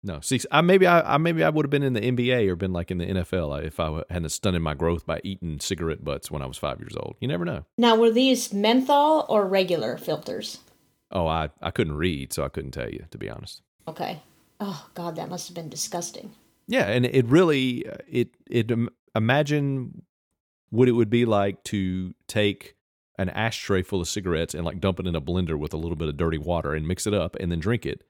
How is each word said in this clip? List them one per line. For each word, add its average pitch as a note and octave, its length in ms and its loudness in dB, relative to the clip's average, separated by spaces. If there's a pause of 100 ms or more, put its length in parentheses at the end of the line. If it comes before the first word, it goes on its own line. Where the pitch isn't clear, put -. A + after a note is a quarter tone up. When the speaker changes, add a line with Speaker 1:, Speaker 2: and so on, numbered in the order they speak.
Speaker 1:
No, D#2+ 180 -8
see, B2+ 200 0 (120)
I, D3+ 80 6
maybe F#3 260 6
I, E3+ 280 4
I, C#3+ 40 4
maybe D#3+ 240 2
I D#3+ 60 4
would D3+ 160 2
have C#3 60 -2
been C#3+ 120 2
in C3+ 100 0
the G#2+ 100 0
N B2 140 2
B B2 160 2
A A2+ 160 4
or F2+ 80 0
been, F#2 160 -2
like, F2 180 -4
in F2+ 80 -2
the F2 80 -2
N F#2 100 -2
F F2 160 -2
L D#2 220 -2
if D#2 260 -8
I E2 60 2
w-, D#2 240 -4
hadn't E2+ 200 -4
stunted F2+ 320 0
my D2+ 120 -2
growth E2 320 0
by E2 180 -4
eating E2+ 360 -6
cigarette E2 440 -4
butts D2 260 -6
when D2 120 -6
I C2 40 -6
was C2 120 -12
five C#2+ 220 -6
years - 160 -12
old. - 240 -10
You A#2+ 80 -4
never E3+ 160 -4
know. E3 200 -6 (140)
Speaker 2:
Now, A#3 180 6
were A3+ 140 6
these B3+ 420 2
menthol C4 760 4
or G#3 180 2
regular F3 500 0
filters? - 640 -8 (540)
Speaker 1:
Oh, F2 160 0
I, D#2+ 220 -2 (120)
I E2+ 80 -4
couldn't E2 260 0
read, D2 360 -2
so C#2+ 120 -2
I C2+ 40 -4
couldn't C#2 240 -8
tell B1 180 -6
you, - 220 -12
to - 60 -16
be G#1 120 -10
honest. - 320 -16 (240)
Speaker 2:
Okay. D#3+ 360 -10 (360)
Oh, G3 360 -10
God, E3+ 220 -8
that E3 120 -8
must F3 200 -10
have F3 60 -18
been D#3+ 140 -10
disgusting. - 640 -8 (340)
Speaker 1:
Yeah, A#3+ 200 2
and A#2+ 200 2
it B2+ 200 4
really, C3+ 600 4
uh, - 80 -12 (120)
it, B2 220 0 (200)
it, A#2 220 0
um, A#2 180 0 (240)
imagine C#3 880 0 (680)
what B2+ 180 6
it B2 40 6
would A2+ 180 4
be A#2+ 140 6
like G2+ 400 2
to F#2 480 -2 (140)
take G#2 480 -2 (440)
an F#2 120 0
ashtray G#2 520 0
full F#2+ 180 -2
of E2 80 -4
cigarettes E2+ 460 -2
and, E2 100 -4
like, E2+ 160 -4
dump F#2+ 200 0
it F2+ 60 -4
in E2+ 100 -2
a D#2 40 -2
blender E2 380 -2
with D2+ 140 -6
a D#2+ 40 -6
little E2 200 -4
bit D#2 120 -4
of D2 80 -6
dirty D#2+ 220 0
water D2+ 360 -2
and D#2 140 -4
mix F2+ 180 -2
it G#2 80 0
up F2+ 260 -2
and F2 120 -2
then E2 80 -2
drink G#2 260 -2
it. - 240 -8